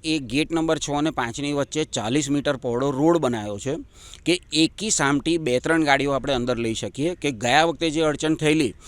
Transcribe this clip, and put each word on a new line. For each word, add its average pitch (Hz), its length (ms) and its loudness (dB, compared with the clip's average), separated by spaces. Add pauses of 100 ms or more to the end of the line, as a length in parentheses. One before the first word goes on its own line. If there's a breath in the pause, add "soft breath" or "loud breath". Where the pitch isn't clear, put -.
એ 156 160 -2
ગેટ 139 320 -2
નંબર 160 260 0
છ - 140 -6
અને 147 200 0
પાંચની 139 420 -4
વચ્ચે 143 300 -2
ચાલીસ 131 460 -2
મીટર 143 280 0
પહોળો 127 340 -2
રોડ 156 260 4
બનાવ્યો 110 420 -2
છે 135 160 -4 (500 loud breath)
કે 175 160 2 (120)
એકી 160 360 0
સામટી 147 480 2
બે 131 220 0
ત્રણ 160 240 2
ગાડીઓ 139 280 2
આપણે 139 220 -2
અંદર 123 240 -2
લઈ 113 160 -2
શકીએ. 135 420 -4
કે 147 160 -4
ગયા 123 320 4
વખતે 165 260 0
જે 156 120 0
અડચણ 156 340 0
થયેલી 151 380 2 (140 loud breath)